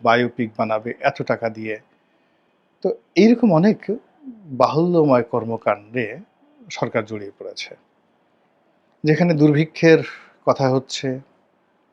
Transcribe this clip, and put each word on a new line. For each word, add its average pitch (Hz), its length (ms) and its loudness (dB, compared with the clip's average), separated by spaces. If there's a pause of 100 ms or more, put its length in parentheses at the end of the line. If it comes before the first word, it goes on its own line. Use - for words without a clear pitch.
বায়োপিক 120 540 0
বানাবে 110 440 -4
এত 139 220 -2
টাকা 117 260 -4
দিয়ে। 110 300 -10 (1040)
তো 185 120 -4 (200)
এইরকম 226 380 4
অনেক 190 440 0 (500)
বাহুল্যময় 139 760 2
কর্মকাণ্ডে 113 960 -6 (520)
সরকার 117 340 -6
জড়িয়ে 104 340 -12
পড়েছে। - 380 -16 (1300)
যেখানে 160 300 2
দুর্ভিক্ষের 151 640 4 (480)
কথা 131 220 0
হচ্ছে, 131 520 -4 (720)